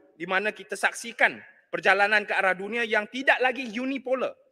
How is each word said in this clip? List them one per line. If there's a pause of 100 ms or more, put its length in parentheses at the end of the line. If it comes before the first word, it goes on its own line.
(160)
di
mana
kita
saksikan (320)
perjalanan
ke
arah
dunia
yang
tidak
lagi
unipolar. (200)